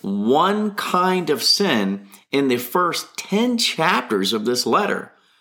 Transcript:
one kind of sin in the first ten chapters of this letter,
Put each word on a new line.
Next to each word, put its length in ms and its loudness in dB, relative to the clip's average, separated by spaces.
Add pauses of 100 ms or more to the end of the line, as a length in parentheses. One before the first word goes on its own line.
one 720 2
kind 540 -2
of 140 0
sin 640 0 (240)
in 160 2
the 80 2
first 640 -4
ten 400 0
chapters 760 0
of 140 -2
this 200 0
letter, 460 0 (300)